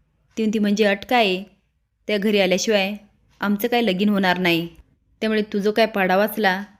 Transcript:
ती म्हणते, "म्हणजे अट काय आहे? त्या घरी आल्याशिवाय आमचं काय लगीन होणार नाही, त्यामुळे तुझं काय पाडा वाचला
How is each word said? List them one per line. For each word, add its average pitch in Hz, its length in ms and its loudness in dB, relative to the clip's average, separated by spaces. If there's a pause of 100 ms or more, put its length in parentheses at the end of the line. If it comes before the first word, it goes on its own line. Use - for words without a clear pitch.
(360)
ती 226 60 -2
म्हणते, 214 160 0
"म्हणजे 208 260 2
अट 202 140 2 (120)
काय 240 160 4
आहे? 185 180 -2 (600)
त्या 208 120 -2
घरी 208 220 2
आल्याशिवाय 190 560 0 (440)
आमचं 202 280 -2
काय 240 140 0
लगीन 202 260 0
होणार 190 300 2
नाही, 170 300 0 (520)
त्यामुळे 220 220 0
तुझं 208 280 -2
काय 220 160 2
पाडा 190 300 0
वाचला 202 480 0 (160)